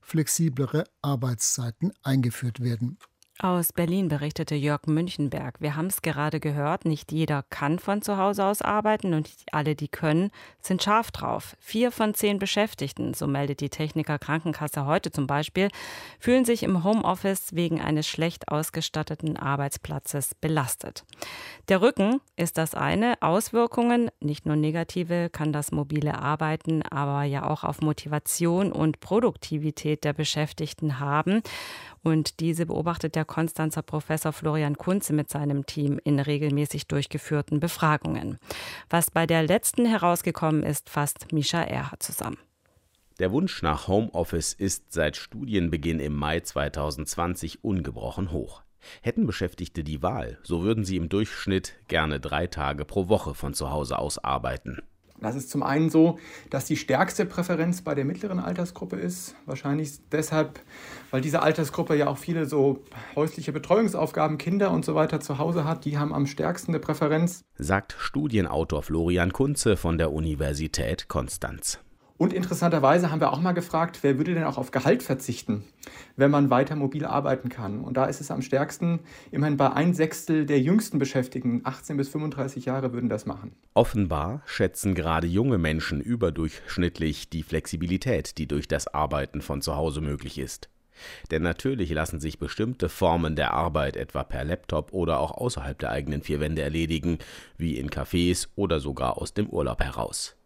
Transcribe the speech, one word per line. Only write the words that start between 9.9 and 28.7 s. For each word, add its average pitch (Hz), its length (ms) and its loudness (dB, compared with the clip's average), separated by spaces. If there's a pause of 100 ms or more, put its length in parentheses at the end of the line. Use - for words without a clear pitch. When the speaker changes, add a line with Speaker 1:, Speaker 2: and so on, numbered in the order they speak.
Speaker 2:
sind - 240 -2
scharf 220 280 2
drauf. - 460 -6
Vier 240 360 0
von 214 200 0
zehn 202 240 2
Beschäftigten, 196 760 -2
so - 140 -4
meldet 143 340 0
die 143 80 -2
Techniker 151 500 -2
Krankenkasse 151 680 -2
heute 160 260 2
zum 139 140 -2
Beispiel, 151 440 0 (500)
fühlen 254 240 6
sich 233 200 2
im 180 200 2
Homeoffice 196 720 0
wegen 165 240 0
eines 151 280 0
schlecht - 420 -2
ausgestatteten 156 880 -2
Arbeitsplatzes 143 1000 -4
belastet. - 680 -4 (640)
Der 190 120 6
Rücken 226 380 4 (160)
ist 170 220 -2
das 160 180 0
eine, 190 460 2
Auswirkungen, 233 1000 2
nicht 147 280 -4
nur 151 100 2
negative, 165 720 0
kann 151 220 -2
das 147 180 -2
mobile 147 480 0
Arbeiten 156 600 0
aber 143 420 0
ja 139 260 -2
auch 151 140 -2
auf - 160 -2
Motivation 160 960 0